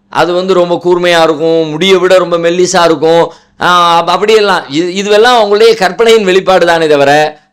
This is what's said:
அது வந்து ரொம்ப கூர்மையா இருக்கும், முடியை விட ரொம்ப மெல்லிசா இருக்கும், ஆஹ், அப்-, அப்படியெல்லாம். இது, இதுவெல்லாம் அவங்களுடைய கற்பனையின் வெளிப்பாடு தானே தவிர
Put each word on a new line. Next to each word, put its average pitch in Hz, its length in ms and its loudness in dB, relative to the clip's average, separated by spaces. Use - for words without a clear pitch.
அது 165 220 -4
வந்து 185 220 -2
ரொம்ப 175 300 -2
கூர்மையா 175 380 0
இருக்கும், 160 460 -2
முடியை 180 280 0
விட 185 220 2
ரொம்ப 170 200 -2
மெல்லிசா 175 460 0
இருக்கும், 160 480 0
ஆஹ், 170 380 0
அப்-, 170 120 -2
அப்படியெல்லாம். 202 600 0
இது, 175 340 -4
இதுவெல்லாம் 220 400 2
அவங்களுடைய 208 340 2
கற்பனையின் 226 480 0
வெளிப்பாடு 185 420 0
தானே 165 200 0
தவிர 147 520 0